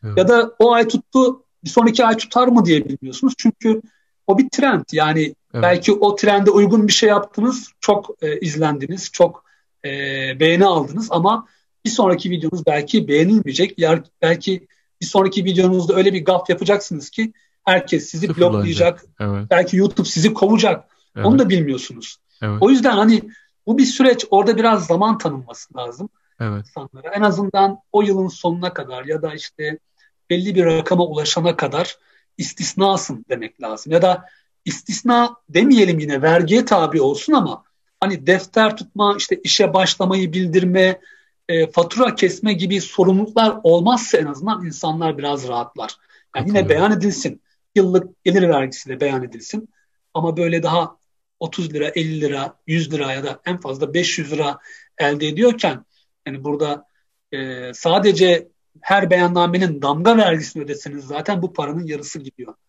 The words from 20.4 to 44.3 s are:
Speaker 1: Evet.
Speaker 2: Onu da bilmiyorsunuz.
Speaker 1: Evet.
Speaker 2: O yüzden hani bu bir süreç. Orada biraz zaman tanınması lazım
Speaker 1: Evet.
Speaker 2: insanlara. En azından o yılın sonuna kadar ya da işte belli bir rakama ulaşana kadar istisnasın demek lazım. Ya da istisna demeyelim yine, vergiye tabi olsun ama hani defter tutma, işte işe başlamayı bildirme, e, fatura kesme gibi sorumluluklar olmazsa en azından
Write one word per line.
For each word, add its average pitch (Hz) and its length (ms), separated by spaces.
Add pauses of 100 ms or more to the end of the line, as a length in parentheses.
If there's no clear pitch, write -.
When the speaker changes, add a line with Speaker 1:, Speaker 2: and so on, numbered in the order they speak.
Speaker 1:
Evet. 104 100
Speaker 2:
Onu 262 140
da 226 100
bilmiyorsunuz. 139 680 (240)
Speaker 1:
Evet. 107 200
Speaker 2:
O 208 80
yüzden 262 280
hani 220 240 (440)
bu 247 120
bir 277 80
süreç. 254 440
Orada 202 280
biraz 220 300
zaman 208 300
tanınması 131 600
lazım 123 320 (300)
Speaker 1:
Evet. 104 280
Speaker 2:
insanlara. 135 480
En 202 60
azından 196 580 (120)
o 208 100
yılın 190 260
sonuna 175 460
kadar 127 320
ya 156 160
da 156 120
işte 151 460 (500)
belli 180 260
bir 180 100
rakama 165 400
ulaşana 160 500
kadar 160 420 (400)
istisnasın 185 920
demek 113 320
lazım. 110 320
Ya 170 80
da 180 240 (400)
istisna 240 720 (140)
demeyelim 190 500
yine, 147 220
vergiye 170 440
tabi 160 360
olsun 143 320
ama 240 300 (360)
hani 185 280
defter 208 500
tutma, 202 400
işte - 260
işe 180 300
başlamayı 185 600
bildirme, 185 680 (480)
e, 165 220
fatura 208 440
kesme 202 380
gibi 185 280
sorumluluklar 214 840
olmazsa 180 540
en 156 80
azından 180 400